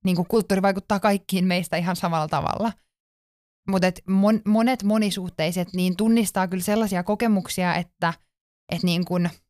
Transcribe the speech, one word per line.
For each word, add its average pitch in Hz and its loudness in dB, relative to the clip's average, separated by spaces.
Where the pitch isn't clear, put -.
niin 180 0
kun 175 0
kulttuuri 196 2
vaikuttaa 196 0
kaikkiin 196 0
meistä 180 0
ihan 175 -2
samalla 165 -2
tavalla. 165 -2
Mut 185 2
et 180 0
mon-, 208 4
monet 226 2
monisuhteiset 180 -2
niin 180 0
tunnistaa 208 2
kyllä 180 -6
sellaisia 208 0
kokemuksia, 202 0
että 170 -4
et 170 -4
niin 180 2
kun 175 -2